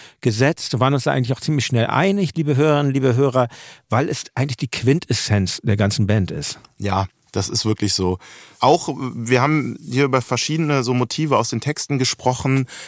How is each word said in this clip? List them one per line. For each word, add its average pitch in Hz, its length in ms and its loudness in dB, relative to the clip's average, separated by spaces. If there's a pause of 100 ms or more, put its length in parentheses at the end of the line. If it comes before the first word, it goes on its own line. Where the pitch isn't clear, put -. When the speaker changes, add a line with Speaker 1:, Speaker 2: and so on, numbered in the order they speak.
(200)
Speaker 1:
gesetzt. 127 520 0
Wir 110 80 -2
waren 135 140 4
uns 131 100 0
da 147 80 2
eigentlich 127 240 0
auch - 40 -16
ziemlich 147 260 0
schnell 117 200 2
einig, 175 500 0
liebe 147 200 0
Hörerinnen, 147 360 2
liebe 131 220 2
Hörer, 127 340 2 (400)
weil 139 200 2
es - 160 -4 (100)
eigentlich 135 220 -2
die 139 120 -4
Quintessenz 113 920 0
der 104 140 2
ganzen 101 300 2
Band 101 240 0
ist. 80 280 -8 (200)
Speaker 2:
Ja, 95 280 -2 (260)
das 98 160 -4
ist - 160 -4
wirklich 107 300 0
so. 90 240 -2 (420)
Auch, 143 300 4 (240)
wir 120 260 0
haben 139 420 0
hier 127 220 0
über 131 160 0
verschiedene 147 640 -2
so 127 80 -2
Motive 123 460 0
aus 113 100 0
den 117 140 -4
Texten 143 360 -4
gesprochen. 131 680 0 (220)